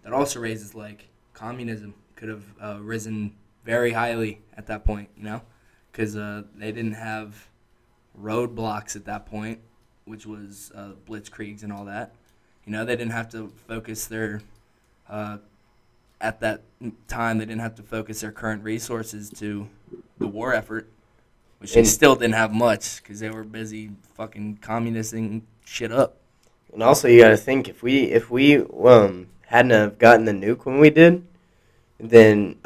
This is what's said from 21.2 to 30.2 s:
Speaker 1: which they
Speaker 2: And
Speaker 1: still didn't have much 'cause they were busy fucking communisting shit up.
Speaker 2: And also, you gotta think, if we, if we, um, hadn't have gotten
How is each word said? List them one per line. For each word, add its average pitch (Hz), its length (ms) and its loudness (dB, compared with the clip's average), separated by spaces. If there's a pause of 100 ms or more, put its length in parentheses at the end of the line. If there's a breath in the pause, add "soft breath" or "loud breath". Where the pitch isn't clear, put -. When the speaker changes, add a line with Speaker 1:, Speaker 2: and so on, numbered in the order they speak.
Speaker 1:
which - 140 -10
they 117 80 6
Speaker 2:
And 113 60 4
Speaker 1:
still 135 280 4
didn't 117 200 0
have 110 180 -2
much 113 500 -2
'cause 104 160 -20
they 110 100 -10
were 110 140 -14
busy 110 480 -14 (240)
fucking 107 460 -12
communisting 113 840 -6 (180)
shit 110 280 -10
up. 127 260 0 (560)
Speaker 2:
And 110 80 -8
also, 131 260 6
you 120 140 12
gotta 113 160 10
think, 131 320 -4
if - 140 -16
we, 131 220 2
if 113 260 0
we, 139 260 4
um, 98 680 4 (180)
hadn't 123 260 4
have 107 280 2
gotten 113 260 8